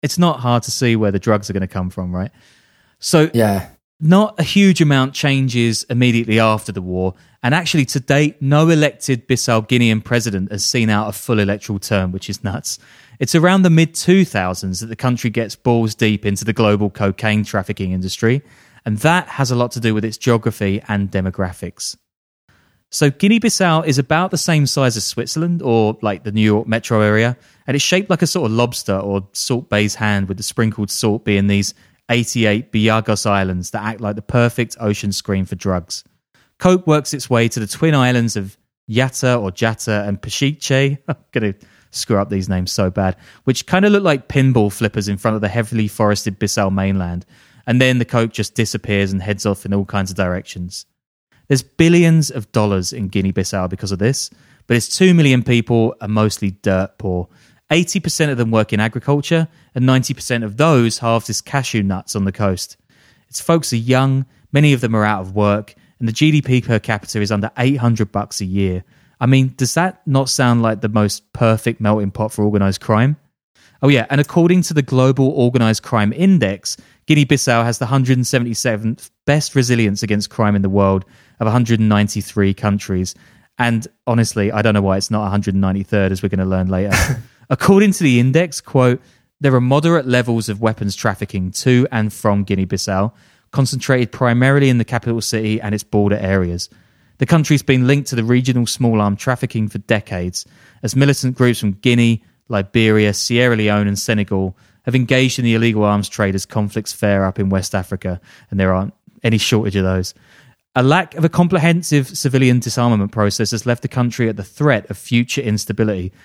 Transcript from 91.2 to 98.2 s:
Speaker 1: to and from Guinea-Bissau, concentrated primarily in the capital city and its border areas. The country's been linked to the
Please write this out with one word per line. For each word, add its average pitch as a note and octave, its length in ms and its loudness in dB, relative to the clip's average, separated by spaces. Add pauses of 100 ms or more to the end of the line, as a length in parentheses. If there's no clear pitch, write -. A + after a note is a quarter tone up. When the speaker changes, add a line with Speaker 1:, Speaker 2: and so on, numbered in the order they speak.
Speaker 1:
to B2+ 420 2
and G#2+ 180 0
from G2+ 340 0
Guinea-Bissau, F#2+ 680 -2 (400)
concentrated B2+ 600 0
primarily C3 580 4
in B2 80 4
the A2+ 60 0
capital A#2 360 -4
city A2 400 -2
and G#2+ 140 -4
its G#2 100 -6
border G#2 320 0
areas. F#2 540 -2 (480)
The C3 80 0
country's D#3 360 2
been B2+ 240 2
linked C#3+ 220 2
to B2+ 80 -6
the A2+ 80 0